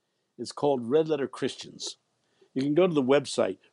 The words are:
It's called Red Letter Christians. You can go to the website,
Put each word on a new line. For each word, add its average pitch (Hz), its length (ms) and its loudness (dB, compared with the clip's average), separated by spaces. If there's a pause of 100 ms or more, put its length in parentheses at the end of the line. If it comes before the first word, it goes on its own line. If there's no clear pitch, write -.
(380)
It's 117 140 -10
called 135 380 -2
Red 156 200 2
Letter 139 180 -2
Christians. - 720 -10 (560)
You 131 80 -2
can 143 140 0
go 180 120 6
to 175 60 0
the 143 100 2
website, 123 540 2 (160)